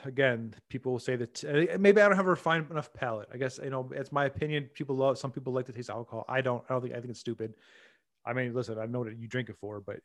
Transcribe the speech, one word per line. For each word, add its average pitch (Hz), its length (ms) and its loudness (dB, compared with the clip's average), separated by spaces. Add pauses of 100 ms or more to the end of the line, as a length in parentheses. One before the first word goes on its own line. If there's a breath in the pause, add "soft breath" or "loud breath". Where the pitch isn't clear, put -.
again, 123 480 0 (160)
people 127 240 -4
will 120 60 -2
say 127 180 -2
that, - 260 -8
uh, 151 340 2
maybe 202 240 10
I 202 60 10
don't 196 100 6
have 190 80 4
a 185 40 6
refined 160 420 2
enough 151 220 -6
palate. 113 400 -4
I 127 40 -10
guess, 127 240 -4
you 143 80 -6
know, 131 240 -4
it's 139 180 -8
my 143 140 2
opinion. 147 480 -2
People 139 220 -4
love, 135 220 4
some 139 140 -6
people 127 220 -6
like 127 120 -2
to 123 80 -12
taste 117 160 -10
alcohol. 113 400 -8
I 131 120 2
don't, 123 280 0
I 131 40 -2
don't 127 80 0
think, 123 140 -6
I - 20 -6
think 120 140 -8
it's - 80 -14
stupid. 113 340 -6 (720 soft breath)
I 117 80 -4
mean, 123 200 -2
listen, 113 260 -4
I 110 60 -4
know 120 140 -4
what 113 180 -6
you 117 100 -10
drink 120 220 -4
it 107 100 -14
for, 104 220 -8
but 101 240 -10